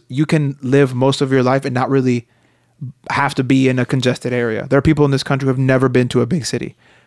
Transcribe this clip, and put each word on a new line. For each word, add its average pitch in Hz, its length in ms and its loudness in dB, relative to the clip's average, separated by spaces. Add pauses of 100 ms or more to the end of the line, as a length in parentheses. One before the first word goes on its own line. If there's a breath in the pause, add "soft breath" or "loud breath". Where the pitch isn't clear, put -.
you 143 180 -2
can 143 340 -2
live 135 320 2
most 131 280 0
of 135 100 -2
your 135 140 2
life 135 200 0
and 135 80 -6
not 127 160 -2
really 127 380 0 (840)
have 143 260 -2
to 135 80 0
be 131 240 2
in 127 100 0
a 120 80 0
congested 123 480 -2
area. 117 340 -4
There 135 100 2
are 131 40 2
people 147 240 2
in 139 60 0
this 135 100 0
country 139 240 -2
who - 40 2
have 127 80 -2
never 131 300 2
been 123 200 2
to 127 120 0
a 117 60 0
big 131 180 -2
city. - 300 -8 (320 soft breath)